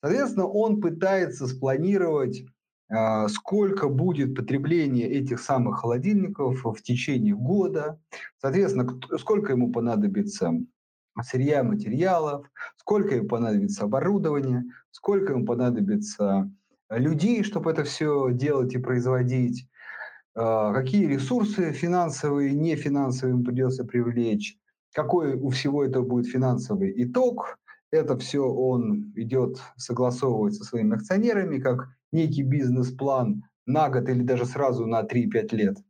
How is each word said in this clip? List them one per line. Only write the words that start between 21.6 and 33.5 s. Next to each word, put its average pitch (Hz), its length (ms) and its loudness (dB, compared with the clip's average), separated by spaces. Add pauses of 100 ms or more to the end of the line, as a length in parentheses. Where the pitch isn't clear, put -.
финансовые, 147 840 0
нефинансовые 139 840 0
ему 123 100 2
придется 127 400 0
привлечь, 117 720 -2 (360)
какой 151 420 0
у 131 140 -2
всего 139 360 0
этого 127 200 0
будет 120 220 0
финансовый 110 680 0 (100)
итог. - 540 0 (340)
Это 139 260 2
все 139 340 -2
он 117 640 0
идет 120 440 -2 (180)
согласовывать 123 800 0
со - 100 -12
своими 214 300 0
акционерами, 190 640 0
как 127 280 0 (240)
некий 151 320 2
бизнес-план 127 1000 0 (220)